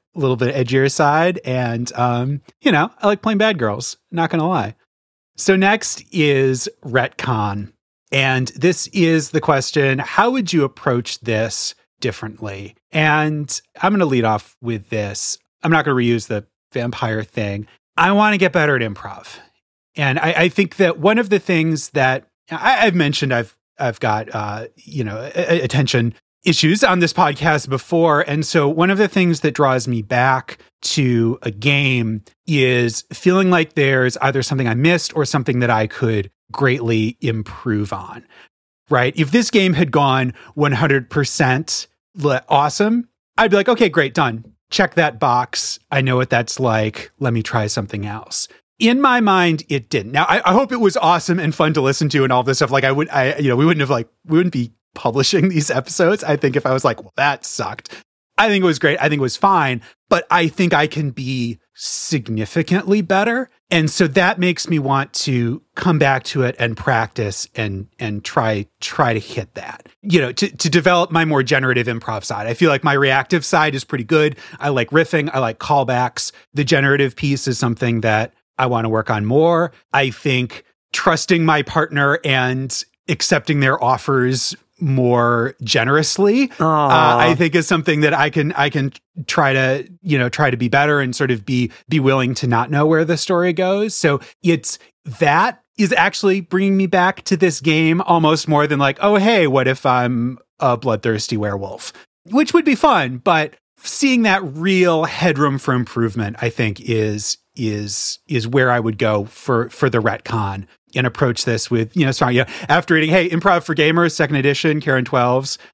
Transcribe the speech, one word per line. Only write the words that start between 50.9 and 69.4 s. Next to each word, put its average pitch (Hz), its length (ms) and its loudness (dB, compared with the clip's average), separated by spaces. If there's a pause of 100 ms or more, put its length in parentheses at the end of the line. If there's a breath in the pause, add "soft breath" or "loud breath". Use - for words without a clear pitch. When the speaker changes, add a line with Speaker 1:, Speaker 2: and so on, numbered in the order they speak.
Speaker 1:
awesome 170 420 2
and 156 160 -2
fun 156 200 2
to 156 60 0
listen 139 300 0
to 139 140 2
and 131 80 0
all 127 100 2
this 131 160 0
stuff. 123 140 0
Like, 135 100 2
I 135 80 2
would, 147 200 -2
I, 143 260 0
you 143 120 -2
know, 123 60 2
we 135 100 2
wouldn't 165 160 2
have, 135 100 -2
like, 117 180 -2 (160)
we 156 140 0
wouldn't 180 140 0
be 120 200 -6 (220)
publishing 139 540 0
<laughs> - 20 -2
these 156 200 -2
episodes, 175 540 0
I 147 120 -2
think, 139 200 0
if 143 100 -2
I 127 60 0
was 131 120 -2
like, 135 160 0
"Well, - 160 -20
that 139 280 -2
sucked." - 500 -10 (440 loud breath)
I 214 100 4
think 202 140 2
it 185 40 4
was 156 120 2
great. 147 200 2
I 143 100 0
think 147 120 -2
it - 20 0
was 127 140 -4
fine, 147 460 2 (260 loud breath)
but - 220 0
I 170 180 2
think 175 240 0
I 151 140 2
can 151 240 -4
be 123 480 -6 (160)
significantly 170 1300 -2
better. 220 480 0 (200)
And 160 200 2
so 180 180 2
that 180 300 2
makes 180 300 0
me 160 100 0
want 135 360 -2
to 123 480 -2 (120)
come 170 240 0
back 135 260 2
to - 180 -2
it 120 160 -2
and 117 180 -2
practice 113 800 -2
and, 101 340 -6 (100)
and 104 260 -8
try, 110 420 -2 (140)
try 123 340 0
to 107 60 -4
hit - 340 -12